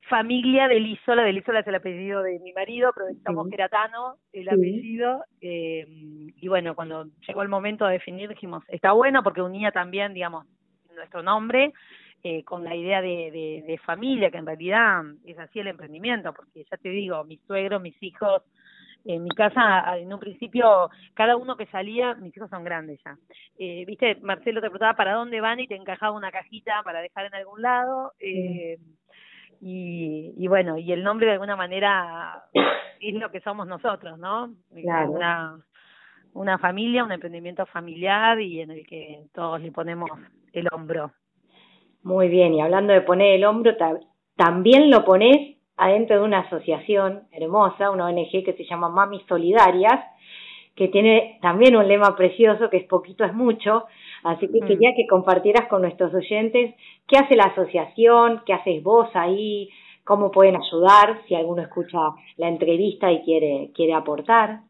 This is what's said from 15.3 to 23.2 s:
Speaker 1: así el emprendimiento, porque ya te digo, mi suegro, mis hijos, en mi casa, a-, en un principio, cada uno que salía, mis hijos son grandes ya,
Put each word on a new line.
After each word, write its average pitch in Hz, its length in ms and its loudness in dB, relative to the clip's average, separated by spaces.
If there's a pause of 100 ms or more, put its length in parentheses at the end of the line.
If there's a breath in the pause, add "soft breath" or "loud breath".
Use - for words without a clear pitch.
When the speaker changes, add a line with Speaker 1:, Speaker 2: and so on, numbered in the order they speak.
Speaker 1:
así 165 200 -16
el 196 80 -10
emprendimiento, 170 680 -10
porque - 300 -20
ya - 140 -16
te - 120 -16
digo, 185 360 -8
mi 160 140 -20
suegro, 196 420 -8
mis 175 200 -18
hijos, 190 420 -4 (600 soft breath)
en 170 220 -8
mi 175 60 -10
casa, 208 580 2
a-, 180 80 -6
en 180 160 -14
un 202 80 -14
principio, 214 680 2 (260 soft breath)
cada 226 200 2
uno 247 220 -8
que 214 80 -12
salía, 233 500 -6
mis 190 220 -20
hijos 202 120 -18
son 180 140 -16
grandes 160 400 -12
ya, 143 140 -20 (420 soft breath)